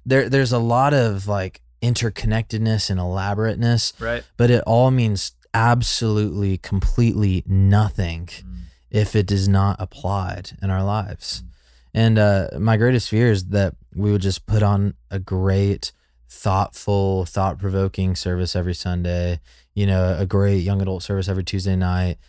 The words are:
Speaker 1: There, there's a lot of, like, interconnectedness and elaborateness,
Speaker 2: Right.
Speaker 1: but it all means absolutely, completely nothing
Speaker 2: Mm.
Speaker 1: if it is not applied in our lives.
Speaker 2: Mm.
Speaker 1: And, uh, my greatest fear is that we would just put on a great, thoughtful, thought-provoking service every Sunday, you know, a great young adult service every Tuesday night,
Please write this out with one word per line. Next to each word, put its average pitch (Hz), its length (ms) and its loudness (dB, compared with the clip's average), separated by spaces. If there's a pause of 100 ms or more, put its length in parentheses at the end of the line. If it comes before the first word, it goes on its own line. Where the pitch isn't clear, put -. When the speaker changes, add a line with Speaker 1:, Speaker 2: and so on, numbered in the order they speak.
Speaker 1:
There, 131 240 2
there's 131 240 2
a 123 60 2
lot 120 340 2
of, 107 340 0
like, 98 360 -4 (200)
interconnectedness 110 1040 0
and 92 100 -2
elaborateness, 101 1040 -2
Speaker 2:
Right. 117 240 -4 (140)
Speaker 1:
but 120 120 4
it 120 160 4
all 123 240 4
means 113 420 0 (200)
absolutely, 107 1040 0
completely 101 880 0
nothing 95 800 2
Speaker 2:
Mm. - 180 -18 (460)
Speaker 1:
if 104 240 0
it 101 160 0
is 98 180 2
not 98 300 2
applied 92 720 -8 (100)
in 98 80 -2
our 95 120 0
lives. 101 600 -6
Speaker 2:
Mm. - 60 -18 (480)
Speaker 1:
And, 113 220 4
uh, 101 300 4 (100)
my 110 200 2
greatest 120 320 2
fear 117 200 4
is 95 180 0
that 98 260 0 (200)
we 104 160 0
would 101 120 2
just 95 240 -2
put 107 160 2
on 101 320 2 (160)
a 98 80 -6
great, 95 760 0 (380)
thoughtful, 98 960 -2
thought-provoking 95 880 -2
service 90 400 -4
every 90 180 -2
Sunday, 87 640 -4 (340)
you 101 120 0
know, 92 320 0
a 101 80 -2
great 98 360 2
young 98 180 0
adult 95 220 -4
service 95 260 -4
every 95 160 -2
Tuesday 95 320 -2
night, 90 400 0 (120)